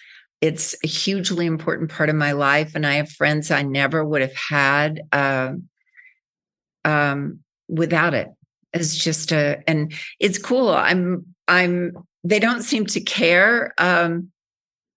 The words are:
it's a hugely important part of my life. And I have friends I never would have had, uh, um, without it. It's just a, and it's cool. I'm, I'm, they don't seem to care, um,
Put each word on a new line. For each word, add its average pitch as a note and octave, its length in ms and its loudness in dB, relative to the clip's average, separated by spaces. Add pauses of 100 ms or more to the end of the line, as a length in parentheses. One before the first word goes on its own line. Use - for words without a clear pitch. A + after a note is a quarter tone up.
(400)
it's D#3+ 440 -2
a D#3+ 40 -4
hugely F3+ 600 -2
important D#3+ 420 -4
part D#3 200 0
of D#3 60 0
my D3 180 0
life. D3 420 0
And D3+ 100 -2
I C#3+ 100 2
have D3+ 140 -2
friends D3+ 400 -2
I C#3+ 140 2
never C#3 420 0
would D3+ 160 0
have C3 140 -4
had, D3 640 0 (100)
uh, C3+ 420 0 (1300)
um, C#3+ 540 0 (280)
without E3 460 0
it. - 160 -2 (420)
It's D#3+ 240 -2
just - 360 -2
a, D3 360 0
and D#3 240 0 (280)
it's - 180 0
cool. B3 320 2
I'm, F3+ 560 2 (220)
I'm, F3+ 460 2 (300)
they G3 140 2
don't A3+ 240 0
seem A3 260 -2
to - 140 -4
care, G3+ 800 2
um, E3+ 520 2 (640)